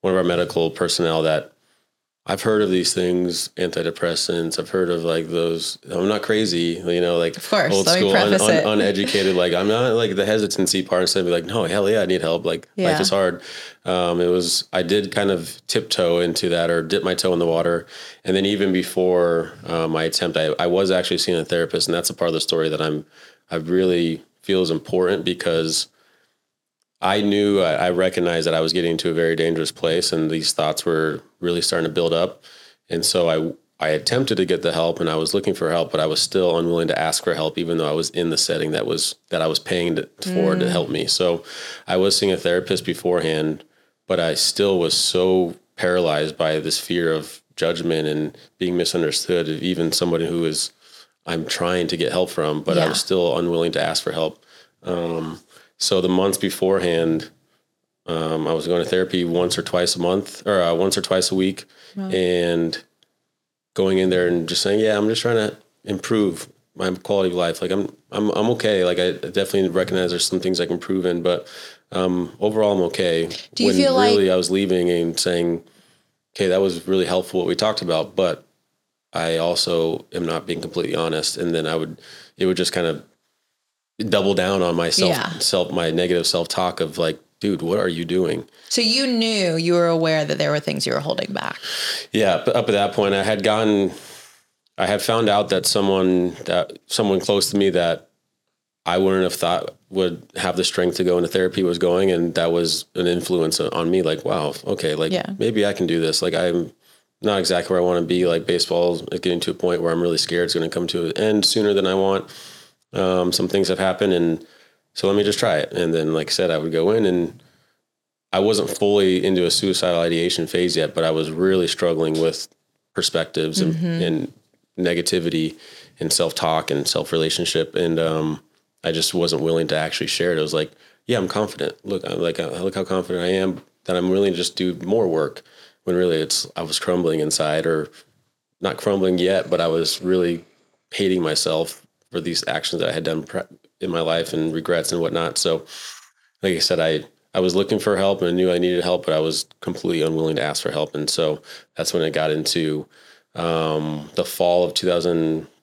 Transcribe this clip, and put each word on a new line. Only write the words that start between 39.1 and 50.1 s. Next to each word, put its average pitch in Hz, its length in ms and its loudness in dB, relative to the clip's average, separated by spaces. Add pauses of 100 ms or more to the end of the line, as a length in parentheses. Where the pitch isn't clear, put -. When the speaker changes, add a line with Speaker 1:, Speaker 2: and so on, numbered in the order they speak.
Speaker 1:
that 82 120 -2
I 80 60 0
was 78 120 0
paying 85 380 0
to, - 120 -6 (120)
for 180 340 0
to - 100 0
Speaker 2:
Mm. 180 60 0
Speaker 1:
help 85 180 0
me. 80 160 -2
So 85 380 0 (440)
I 92 100 0
was 95 200 4
seeing 98 140 2
a 87 60 2
therapist 90 480 0
beforehand, 80 800 -2 (440)
but 90 120 0
I 82 160 0
still 98 440 0
was 80 140 2
so 92 600 2 (200)
paralyzed 80 600 0
by 78 220 0
this 78 200 -4
fear 85 320 -2
of 78 300 -6 (160)
judgment 82 500 -2
and 76 300 -4 (200)
being 90 200 -2
misunderstood, 85 720 -2
of 78 120 -4
even 82 300 0
somebody 85 360 0